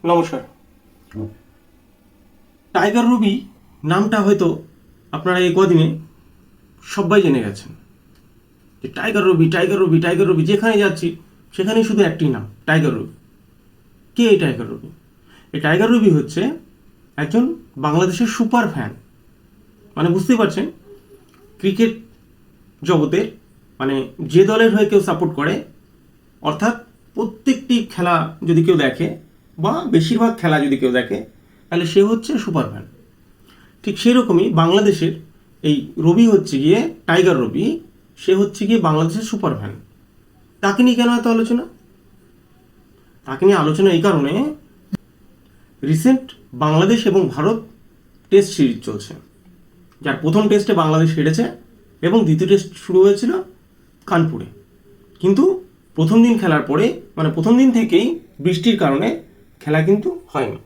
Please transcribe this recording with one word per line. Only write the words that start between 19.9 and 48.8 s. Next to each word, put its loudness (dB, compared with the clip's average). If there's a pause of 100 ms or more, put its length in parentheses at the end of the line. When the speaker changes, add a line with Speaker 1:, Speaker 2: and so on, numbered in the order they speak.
Speaker 1:
মানে 0
বুঝতেই 0
পারছেন, -2 (880)
ক্রিকেট 0 (840)
জগতের 0 (480)
মানে -4 (120)
যে 4
দলের 2
হয়ে 2
কেউ 2
সাপোর্ট -4
করে, -4 (800)
অর্থাৎ -2 (400)
প্রত্যেকটি -4
খেলা -2
যদি 2
কেউ 4
দেখে -2 (420)
বা -2
বেশিরভাগ 0
খেলা 0
যদি 0
কেউ -2
দেখে, -4 (440)
তাহলে -4
সে 2
হচ্ছে -2
সুপার -4
ফ্যান। -14 (1000)
ঠিক -6
সেরকমই 2
বাংলাদেশের 2 (440)
এই -2
রবি 4
হচ্ছে 2
গিয়ে, 2 (120)
টাইগার 2
রবি, -4 (380)
সে 0
হচ্ছে -2
গিয়ে 2
বাংলাদেশের 0
সুপার -6
ফ্যান। -12 (840)
তাকে 0
নিয়ে 4
কেন 0
এত -2
আলোচনা? 0 (1600)
তাকে -4
নিয়ে 6
আলোচনা 2
এই 2
কারণে, 0 (1300)
রিসেন্ট 0 (180)
বাংলাদেশ 0
এবং 2
ভারত -4 (680)
টেস্ট 4
সিরিজ -2